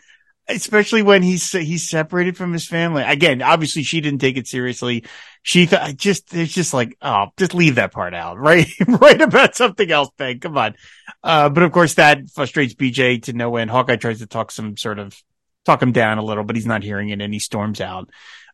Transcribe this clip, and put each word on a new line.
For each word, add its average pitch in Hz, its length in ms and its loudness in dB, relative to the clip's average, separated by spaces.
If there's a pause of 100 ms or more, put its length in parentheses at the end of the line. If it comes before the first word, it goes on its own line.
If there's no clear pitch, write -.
(480)
especially 214 540 0
when 196 220 6
he's, 180 280 -2
he's 165 360 -4
separated 175 480 -2
from 180 160 -6
his 165 160 -6
family. 165 360 -2
Again, 143 380 2
obviously 156 420 0
she 165 180 -4
didn't 143 200 -4
take 131 160 0
it 120 100 -8
seriously. 123 580 -6 (380)
She 175 220 4
thought, 170 160 2
I 147 120 -8
just, - 400 -4
it's 165 180 -4
just 175 220 -4
like, 123 280 -2
oh, 104 260 0 (100)
just 180 160 -2
leave 165 220 4
that 101 160 0
part 90 220 -8
out, 87 240 -10
right? 151 300 4 (100)
<laughs> 180 100 0
Write 254 340 6
about 247 340 4
something 208 340 -2
else, 147 280 0
Peg. 127 240 -8
Come 160 160 -8
on. 110 180 -2 (480)
Uh, 151 260 4
but 160 140 2
of 165 80 2
course 175 240 2
that 147 360 4
frustrates 139 420 -4
B 131 160 -2
J 123 300 0
to 120 140 -10
no 120 220 -4
end. 113 140 -4
Hawkeye 127 260 0
tries 110 240 -4
to 110 80 -16
talk 110 240 -8
some 107 260 -12
sort 107 200 -8
of, 101 180 -14 (480)
talk 151 180 2
him 123 100 4
down 110 260 2
a 107 60 -4
little, 107 200 -4
but 113 120 -4
he's 113 100 -4
not 110 180 -2
hearing 104 260 -6
it 104 120 -8
and 104 120 -8
he 104 60 -8
storms 104 400 -6
out. 92 300 -10 (440)